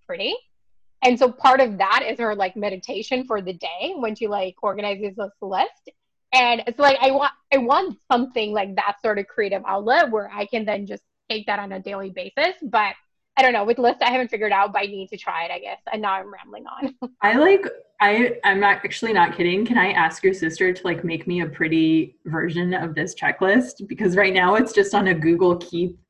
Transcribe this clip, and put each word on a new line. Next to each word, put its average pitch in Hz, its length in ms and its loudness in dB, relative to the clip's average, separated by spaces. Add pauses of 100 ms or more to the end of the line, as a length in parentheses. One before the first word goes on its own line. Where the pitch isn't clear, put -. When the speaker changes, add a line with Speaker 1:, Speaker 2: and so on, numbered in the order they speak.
Speaker 1:
pretty. 202 280 -6 (680)
And 254 160 4
so 247 140 4
part 262 280 4
of 214 180 0
that 208 300 0
is 226 120 -6
her, 220 160 -2
like, 190 200 -2
meditation 208 720 -6
for 214 160 -4
the 185 120 -8
day 185 420 -8
when 226 180 -6
she, 214 140 -6
like, 190 340 -4
organizes 202 540 -6
this 202 160 -8 (100)
list. 196 480 -4 (420)
And 240 340 2
it's 233 120 -6
like, 277 240 6
I 269 80 6
want, 277 220 0 (200)
I 277 60 6
want 294 400 0 (120)
something 240 420 0
like 196 240 -4
that 196 260 -2
sort 214 160 0
of 196 80 -4
creative 196 400 -4
outlet 226 440 2
where 208 220 -4
I 208 140 -8
can 220 180 -4
then 202 220 -4
just 202 160 -12 (260)
take 220 180 -6
that 208 120 -2
on 196 140 -10
a 190 80 -10
daily 196 300 -10
basis. 202 520 -4
But 214 320 -2 (420)
I 262 60 6
don't 254 100 6
know, 208 120 0
with 233 140 2
lists, 240 240 2
I 233 80 2
haven't 254 200 0
figured 214 220 -4
out, 202 200 2
but 202 100 -2
I 202 40 -4
need 196 240 -10
to 202 80 -12
try 170 260 -6
it, 175 60 -8
I 180 80 -8
guess. 202 220 -12 (120)
And 220 80 -4
now 202 140 -2
I'm 196 180 -8
rambling 196 340 -20
on. - 360 -10
<laughs> - 180 -14
Speaker 2:
I, 208 180 2
like, 370 280 6 (340)
I, 226 440 2
I'm 196 160 2
not, 202 240 4
actually 226 280 -6
not 175 240 2
kidding. 180 300 0
Can 233 100 0
I 196 160 4
ask 165 300 0
your 190 100 4
sister 180 400 0
to, 180 120 -10
like, 175 200 -4
make 170 220 -6
me 175 160 -2
a 165 40 -6
pretty 160 800 0
version 170 480 -2
of 165 220 -4
this 165 200 -4
checklist? 202 720 0
Because 185 300 -2
right 196 160 4
now 185 220 4
it's 214 180 2
just 202 220 2
on 196 140 2
a 180 60 4
Google 170 440 4
Keep, 175 400 -6 (120)